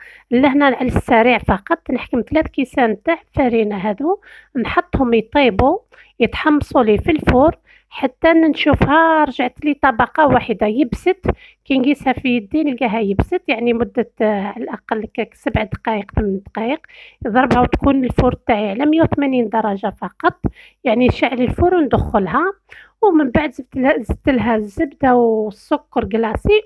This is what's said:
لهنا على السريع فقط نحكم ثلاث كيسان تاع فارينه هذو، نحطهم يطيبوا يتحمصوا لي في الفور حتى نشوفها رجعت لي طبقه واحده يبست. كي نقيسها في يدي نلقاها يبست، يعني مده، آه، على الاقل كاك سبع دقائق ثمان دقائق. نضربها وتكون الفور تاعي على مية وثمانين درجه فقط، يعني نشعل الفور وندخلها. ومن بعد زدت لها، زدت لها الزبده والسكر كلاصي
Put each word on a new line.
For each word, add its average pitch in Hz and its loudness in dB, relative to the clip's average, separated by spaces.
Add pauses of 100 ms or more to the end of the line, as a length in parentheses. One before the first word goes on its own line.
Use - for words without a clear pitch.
(320)
لهنا 277 2
على 254 0
السريع 233 2
فقط - -4
نحكم 240 -4
ثلاث 311 0
كيسان 247 -2
تاع 330 -2 (160)
فارينه 220 0
هذو، 220 -4 (340)
نحطهم 247 -2
يطيبوا 247 2 (420)
يتحمصوا 277 0
لي 214 2
في - -2
الفور 294 2 (340)
حتى 320 -2
نشوفها 320 2
رجعت 262 -6
لي 294 0
طبقه 269 0
واحده 233 0
يبست. 262 -2 (340)
كي 269 0
نقيسها 262 0
في 254 -4
يدي 240 -2
نلقاها 233 -2
يبست، 202 -2
يعني 240 0
مده، 233 -4 (100)
آه، 214 0
على 202 -8
الاقل 220 -8
كاك 220 -8
سبع 226 -4
دقائق 208 -6
ثمان 196 -2
دقائق. 233 -6 (460)
نضربها 247 2
وتكون 269 0
الفور 247 0
تاعي 214 -2
على 233 -4
مية 320 2
وثمانين 262 0
درجه 202 -2
فقط، 311 -4 (440)
يعني 240 2
نشعل 247 -2
الفور 349 0
وندخلها. 254 0 (480)
ومن 311 2
بعد 294 0
زدت - -16
لها، 262 2
زدت - -6
لها 233 0
الزبده 254 -2
والسكر 226 -2
كلاصي 226 0